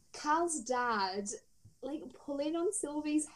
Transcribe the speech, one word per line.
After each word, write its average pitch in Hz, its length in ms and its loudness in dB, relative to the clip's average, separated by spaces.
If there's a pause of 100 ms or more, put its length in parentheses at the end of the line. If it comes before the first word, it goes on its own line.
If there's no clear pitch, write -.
(120)
Carl's 311 480 2
dad, 214 680 0 (540)
like, 285 200 -4 (220)
pulling 285 320 0
on 359 160 2
Sylvie's 302 640 0